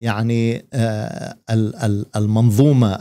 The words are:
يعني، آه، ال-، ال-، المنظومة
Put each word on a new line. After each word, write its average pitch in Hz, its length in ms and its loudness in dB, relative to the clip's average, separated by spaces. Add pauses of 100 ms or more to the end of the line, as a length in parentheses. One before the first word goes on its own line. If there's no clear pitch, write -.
يعني، 117 680 -2
آه، 110 640 -6 (120)
ال-، 110 260 0
ال-، 104 300 -4 (100)
المنظومة 110 840 4